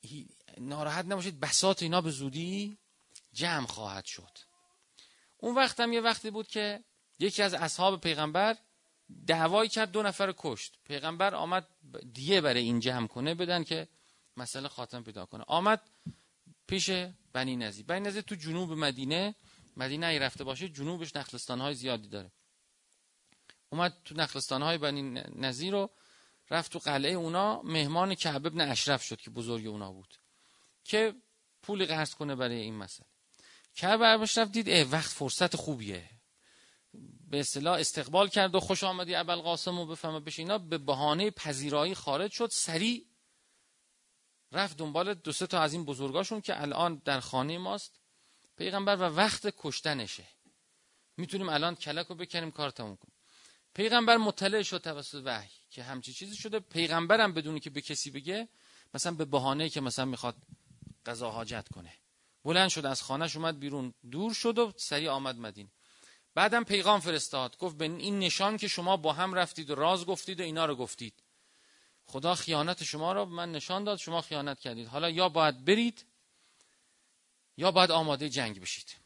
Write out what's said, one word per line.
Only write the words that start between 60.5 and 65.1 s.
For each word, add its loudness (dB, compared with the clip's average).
قضا -6
حاجت -8
کنه، -18
بلند 4
شد، -2
از -2
خانه‌ش -2
اومد -2
بیرون، -6
دور -2
شد 0
و 2
سریع -2